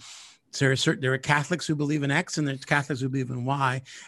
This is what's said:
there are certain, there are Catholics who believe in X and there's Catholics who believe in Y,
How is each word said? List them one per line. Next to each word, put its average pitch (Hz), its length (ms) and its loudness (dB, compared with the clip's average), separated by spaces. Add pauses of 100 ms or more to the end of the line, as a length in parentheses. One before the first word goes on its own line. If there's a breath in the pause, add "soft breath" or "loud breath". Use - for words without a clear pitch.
(580 loud breath)
there 135 140 4
are 135 40 2
certain, - 260 0
there 131 120 2
are 131 60 -2
Catholics 147 480 2
who 156 80 0
believe 147 260 0
in 139 80 0
X 151 300 0
and 151 80 0
there's 131 180 -6
Catholics 143 360 0
who 135 80 0
believe 131 200 -2
in 123 160 -4
Y, 131 380 0 (240 loud breath)